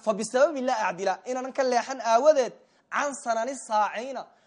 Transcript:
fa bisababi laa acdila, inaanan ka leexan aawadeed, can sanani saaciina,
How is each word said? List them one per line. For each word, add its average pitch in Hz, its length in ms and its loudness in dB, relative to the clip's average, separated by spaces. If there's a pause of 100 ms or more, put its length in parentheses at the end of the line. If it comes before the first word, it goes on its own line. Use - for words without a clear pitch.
fa 220 100 0
bisababi 254 460 2
laa 240 280 -2
acdila, 185 360 -2
inaanan 254 280 -6
ka 277 100 -2
leexan 247 380 0
aawadeed, 233 520 4 (380)
can 269 240 -2
sanani 233 420 -4
saaciina, 214 720 -2 (200)